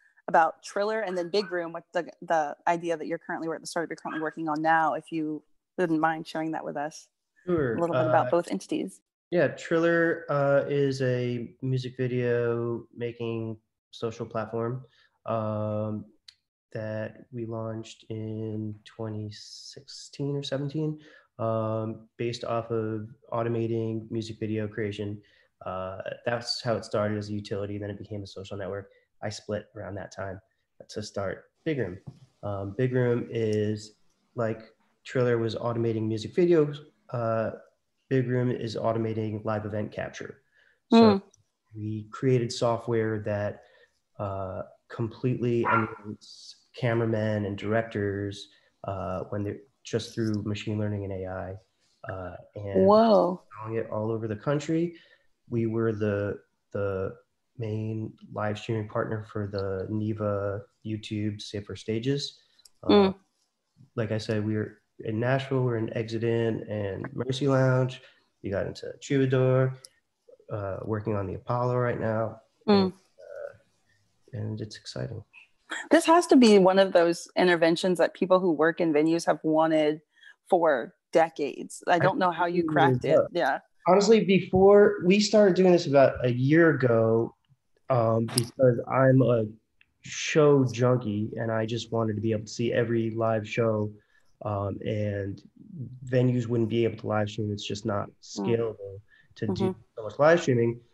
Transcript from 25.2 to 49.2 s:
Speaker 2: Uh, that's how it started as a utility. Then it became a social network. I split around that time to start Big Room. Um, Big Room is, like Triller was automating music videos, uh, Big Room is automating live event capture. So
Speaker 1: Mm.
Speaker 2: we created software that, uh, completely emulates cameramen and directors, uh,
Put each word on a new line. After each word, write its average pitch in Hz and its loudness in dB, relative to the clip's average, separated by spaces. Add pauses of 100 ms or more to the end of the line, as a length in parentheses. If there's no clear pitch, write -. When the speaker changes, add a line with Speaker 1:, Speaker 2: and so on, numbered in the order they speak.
Speaker 2:
Uh, 92 -8 (260)
that's 117 -4
how 117 0
it 98 -6
started 107 0
as 104 -6
a 107 -6
utility. 101 -6
Then 101 -8
it 98 -8
became 104 -10
a 95 -12
social 98 -12
network. 98 -10 (320)
I 107 -6
split - -8 (100)
around 95 -12
that 92 -12
time 95 -10 (500)
to 107 -10
start 98 -8 (200)
Big 156 -2
Room. 92 -6 (460)
Um, 101 -8
Big 131 0
Room 120 0
is, 107 -2 (420)
like 113 -4 (420)
Triller 123 0
was 113 -2
automating 113 -2
music 110 -6
videos, 165 4 (320)
uh, 113 -2 (580)
Big 131 2
Room 123 0
is 113 -6
automating 110 -2
live 107 -2
event 107 -6
capture. - -12 (500)
So 233 8 (180)
Speaker 1:
Mm. 196 -2 (540)
Speaker 2:
we 107 -8
created 127 0
software 113 0
that, 104 -4 (560)
uh, 98 -8 (280)
completely 120 -2
emulates - -4
cameramen 110 0
and 98 -6
directors, 101 -4 (340)
uh, 92 -6